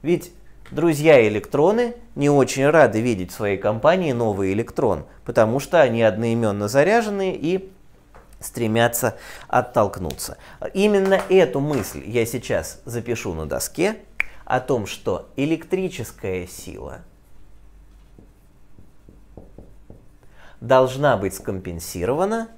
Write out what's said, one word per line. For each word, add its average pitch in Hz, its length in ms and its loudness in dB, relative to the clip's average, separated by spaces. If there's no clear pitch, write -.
Ведь 160 280 -2
друзья-электроны 151 1200 4
не 143 140 2
очень 135 380 4
рады 131 340 6
видеть 104 300 -2
в - 40 -14
своей 101 220 -2
компании 139 560 0
новый 101 400 0
электрон, 107 500 -2
потому 113 340 2
что 160 220 2
они 117 200 4
одноимённо 110 680 0
заряжены 196 720 0
и 185 320 -4
стремятся 117 760 0
оттолкнуться. 101 880 -2
Именно 196 560 2
эту 175 300 4
мысль 131 460 -4
я 113 200 0
сейчас 101 600 -6
запишу 113 480 -6
на 78 120 -8
доске 76 520 -4
о 127 160 0
том, 117 260 -2
что - 480 -6
электрическая 143 1120 -4
сила - 540 -16
должна 131 560 2
быть 95 180 -4
скомпенсирована 110 1120 -4